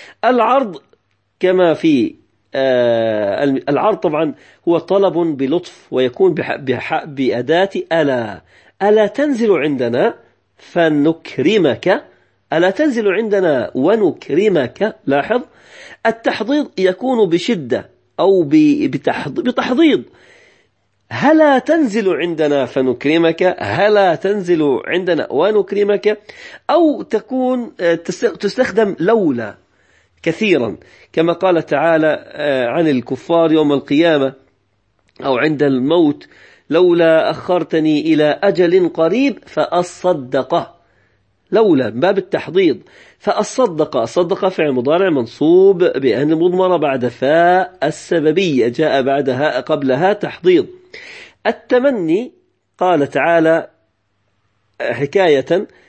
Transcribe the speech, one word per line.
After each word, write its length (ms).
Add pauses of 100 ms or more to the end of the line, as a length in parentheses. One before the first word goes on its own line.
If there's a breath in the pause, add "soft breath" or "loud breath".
(240 loud breath)
العرض 520 (640)
كما 340
في، 400 (400)
آه، 920
الم-، 240
العرض 280
طبعًا 380 (340 soft breath)
هو 100
طلب 360
بلطف، 760
ويكون 440
بح-، 220
بح-، 480
بأداة 640 (220)
ألا. 500 (400 soft breath)
"ألا 240
تنزل 460
عندنا 640 (420 soft breath)
فنكرمك؟". 1500 (480 soft breath)
"ألا 180
تنزل 380
عندنا 640
ونكرمك؟". 1200 (100)
لاحظ، 360 (640 loud breath)
التحضيض 720
يكون 500
بشدة 640 (300)
أو 220
ب-، 480
بتحض-، 500
بتحضيض. 600 (1080 soft breath)
"هلا 480
تنزل 500
عندنا 560
فنكرمك؟". 920
"هلا 560
تنزل 480 (240)
عندنا 460
ونكرمك؟". 880 (500 loud breath)
أو 320
تكون، 800
آه، 140
تس-، 260
تستخدم 800
لولا 540 (680)
كثيرًا، 540 (360 soft breath)
كما 200
قال 340
تعالى، 600
آه، 400
عن 220
الكفار 640
يوم 200
القيامة 600 (920)
أو 140
عند 240
الموت: 640 (420 soft breath)
"لولا 600
أخرتني 720
إلى 420
أجل 460
قريب 580
فأصدق". 1300 (800)
لولا، 380
من 100
باب 180
التحضيض. 600 (400 soft breath)
فأصدق، 880
صدق 440
فعل 240
مضارع 380
منصوب 760
بأن 500
مضمرة 420
بعد 320
فاء 760
السببية، 840
جاء 340
بعدها، 580
قبلها 520
تحضيض. 540 (800 loud breath)
التمني، 880 (460)
قال 280
تعالى 600 (1160)
حكاية، 840 (220 soft breath)